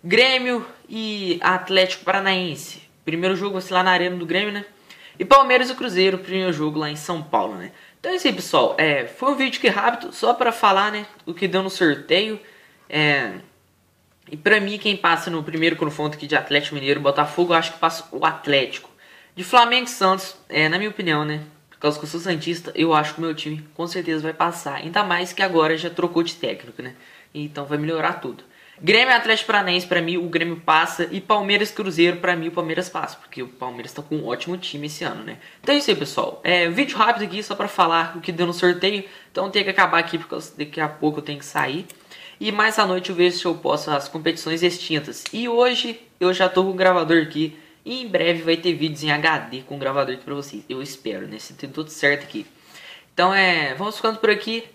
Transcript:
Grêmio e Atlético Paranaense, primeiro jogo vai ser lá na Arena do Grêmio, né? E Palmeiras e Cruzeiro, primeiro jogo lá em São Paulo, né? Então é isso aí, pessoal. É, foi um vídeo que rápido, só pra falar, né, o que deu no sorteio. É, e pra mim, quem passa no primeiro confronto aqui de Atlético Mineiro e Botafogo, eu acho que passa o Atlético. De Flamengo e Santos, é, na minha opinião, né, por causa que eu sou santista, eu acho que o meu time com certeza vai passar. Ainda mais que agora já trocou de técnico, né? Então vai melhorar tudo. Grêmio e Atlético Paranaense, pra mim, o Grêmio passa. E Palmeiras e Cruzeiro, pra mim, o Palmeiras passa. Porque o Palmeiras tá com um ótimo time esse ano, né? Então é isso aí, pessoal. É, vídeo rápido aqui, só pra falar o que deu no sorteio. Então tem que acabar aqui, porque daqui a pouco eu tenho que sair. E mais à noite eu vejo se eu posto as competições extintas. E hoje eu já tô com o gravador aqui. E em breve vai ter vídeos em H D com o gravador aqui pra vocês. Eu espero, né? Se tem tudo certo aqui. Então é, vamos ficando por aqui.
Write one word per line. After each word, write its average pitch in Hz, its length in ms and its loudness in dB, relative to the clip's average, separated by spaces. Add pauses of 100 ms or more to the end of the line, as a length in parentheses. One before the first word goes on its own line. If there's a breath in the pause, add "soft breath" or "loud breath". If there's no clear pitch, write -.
Grêmio 247 600 2 (240)
e 208 500 -4
Atlético 185 640 0
Paranaense, 190 800 -2 (240)
primeiro 175 320 0
jogo 196 160 -4
vai 185 80 -4
ser 190 120 -8
lá 180 80 4
na 185 100 4
Arena 180 260 2
do 170 80 -6
Grêmio, 190 260 -2
né? 202 140 -8 (520 loud breath)
E - 60 -4
Palmeiras 254 460 6
e 254 40 -4
Cruzeiro, 190 440 2
primeiro 185 340 -2
jogo 151 280 -2
lá 151 100 -4
em 147 80 -8
São 160 260 -6
Paulo, 107 320 -2
né? 90 160 -12 (260 loud breath)
Então - 140 -6
é 370 40 0
isso 359 120 0
aí, 240 60 2
pessoal. 170 440 2
É, 147 280 2
foi 254 260 -2
um 277 40 0
vídeo 262 260 -2
que 233 80 6
rápido, 208 420 0
só 233 220 0
pra 240 180 2
falar, 208 400 4
né, 208 140 -6 (200)
o 165 80 -8
que 185 140 -2
deu 185 160 0
no 190 60 -4
sorteio. 190 680 2 (520 loud breath)
É, 143 460 0 (960)
e 151 60 -12
pra 208 240 4
mim, 202 180 -4
quem 202 200 -2
passa 170 320 2
no 165 120 -4
primeiro 160 360 0
confronto 151 400 -2
aqui 143 100 -12
de 151 80 0
Atlético 143 400 0
Mineiro 143 240 0
e 143 40 -6
Botafogo, 151 500 2
eu 165 40 6
acho 165 140 0
que - 80 -16
passa 165 320 0
o 139 140 -2
Atlético. 139 640 0 (440 soft breath)
De 180 80 -12
Flamengo 240 440 4
e - 40 -10
Santos, 190 460 0 (140)
é, 156 180 2
na 165 100 0
minha 208 120 -2
opinião, 160 340 0
né, 151 200 -4 (260)
por - 100 -20
causa 147 180 0
que - 60 -10
eu 151 60 -10
sou 170 100 -8
santista, 170 560 -4
eu 165 180 4
acho 151 200 2
que - 60 -12
o 165 40 -4
meu 160 100 -4
time 151 400 -8
com 170 140 -8
certeza 165 340 -4
vai 160 120 -6
passar. 165 420 -4
Ainda 175 260 -2
mais 180 300 -2
que - 100 -4
agora 160 360 2
já 165 120 -6
trocou 170 340 0
de 170 120 -4
técnico, 117 460 -8
né? 127 140 -14 (380 loud breath)
Então 147 300 -10
vai 147 140 -4
melhorar 160 420 -2
tudo. - 240 -12 (380 soft breath)
Grêmio 226 300 4
e - 20 8
Atlético 220 340 2
Paranaense, 185 400 0
pra 175 140 2
mim, 170 160 -2
o 175 100 -2
Grêmio 165 300 -2
passa. 165 520 2
E 190 120 -6
Palmeiras 202 480 2
e - 40 -14
Cruzeiro, 175 440 2
pra 180 180 0
mim, 165 140 -4
o - 20 -8
Palmeiras 170 380 -4
passa. - 260 -6
Porque - 260 -14
o 123 60 -8
Palmeiras 120 460 -12
tá 147 80 -12
com 151 160 -4
um 131 100 -6
ótimo 170 300 -6
time 147 300 -8
esse 151 180 -8
ano, 113 180 -8
né? 110 140 -14 (260 loud breath)
Então 277 100 2
é 294 40 4
isso 285 120 0
aí, 190 60 6
pessoal. 135 480 -4
É, 175 240 2
vídeo 226 300 -2
rápido 202 260 4
aqui, 196 180 -6
só 202 140 -6
pra 202 140 -4
falar 165 480 2
o - 20 -8
que 170 140 -6
deu 170 120 0
no 170 80 -2
sorteio. 185 520 2 (260 loud breath)
Então 196 180 -4
tem 202 140 0
que 196 60 0
acabar 180 300 4
aqui, 170 180 -2
porque - 180 -8 (220)
daqui 147 240 -6
a 151 80 0
pouco 151 300 -2
eu 143 40 -12
tenho 147 160 -8
que - 60 -16
sair. 147 420 -4 (520 loud breath)
E 214 120 -2
mais 214 260 2
à 214 80 4
noite 185 240 -2
eu 185 60 -4
vejo 175 200 4
se - 100 -6
eu 170 100 0
posto 151 340 -2
as 143 180 -2
competições 160 540 -4
extintas. 165 640 -2 (100)
E 233 160 -4
hoje 240 500 2 (200)
eu 180 120 4
já 185 160 2
tô 185 160 2
com 190 60 0
o 190 60 -2
gravador 175 440 4
aqui. 151 380 -2 (260 loud breath)
E 254 200 -8
em 233 40 -10
breve 170 360 0
vai 165 120 2
ter 170 180 -2
vídeos 151 280 -4
em 151 80 -2
H 151 300 2
D 127 240 -12
com 139 120 -12
o 139 40 -10
gravador 135 340 -2
aqui 127 100 -12
pra 143 120 -8
vocês. 139 340 -10
Eu 131 100 -6
espero, 104 480 -10
né? 107 120 -14
Se - 160 -18
tem 143 120 -12
tudo 156 220 -10
certo - 360 0
aqui. - 200 -10 (640 loud breath)
Então 185 220 2
é, 175 400 2
vamos 202 220 -6
ficando 220 240 -2
por 220 100 4
aqui. 220 340 0 (120)